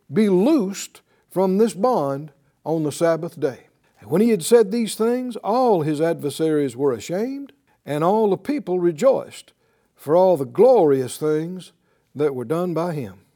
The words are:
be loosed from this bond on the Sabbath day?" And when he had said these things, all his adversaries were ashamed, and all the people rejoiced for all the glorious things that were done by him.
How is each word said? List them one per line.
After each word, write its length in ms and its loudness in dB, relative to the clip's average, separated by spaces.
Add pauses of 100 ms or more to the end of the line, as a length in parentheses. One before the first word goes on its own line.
(120)
be 160 2
loosed 720 0 (300)
from 280 0
this 160 2
bond 580 -2 (320)
on 180 -2
the 100 -2
Sabbath 480 -2
day?" 260 -4 (340)
And 100 -14
when 100 2
he 100 4
had 140 0
said 260 4
these 240 -4
things, 420 -4
all 460 0
his 180 -2
adversaries 760 -2
were 160 0
ashamed, 600 -8 (340)
and 180 -4
all 240 2
the 80 0
people 420 -4
rejoiced 720 0 (420)
for 200 -2
all 220 4
the 80 -2
glorious 720 4
things 560 -4 (420)
that 200 -2
were 100 -6
done 300 -4
by 180 -4
him. 280 -10 (160)